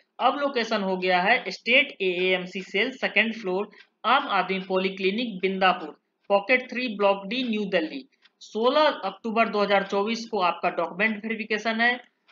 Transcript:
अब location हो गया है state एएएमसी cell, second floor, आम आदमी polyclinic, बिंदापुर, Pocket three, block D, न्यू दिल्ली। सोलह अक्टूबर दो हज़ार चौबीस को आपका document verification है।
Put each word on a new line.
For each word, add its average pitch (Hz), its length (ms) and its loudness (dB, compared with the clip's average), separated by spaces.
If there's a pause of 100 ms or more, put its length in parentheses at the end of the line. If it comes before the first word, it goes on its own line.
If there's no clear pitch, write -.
(200)
अब 269 180 2
location 226 440 -2
हो 190 140 -2
गया 185 240 2
है 202 300 2
state 262 500 2
एएएमसी 185 600 0
cell, 202 300 -2
second 214 440 0
floor, 202 360 -4 (340)
आम 277 240 4
आदमी 190 300 0
polyclinic, 190 800 -2
बिंदापुर, 185 640 0 (280)
Pocket 247 420 2
three, 247 180 -4
block 196 380 0
D, 247 180 -4
न्यू 214 200 -2
दिल्ली। 156 440 -4 (320)
सोलह 254 420 2
अक्टूबर 226 640 0
दो 208 120 0
हज़ार 196 220 2
चौबीस 208 460 -4
को 208 120 -2
आपका 175 300 0
document 190 540 -2
verification 220 560 -4
है। 247 360 -2 (160)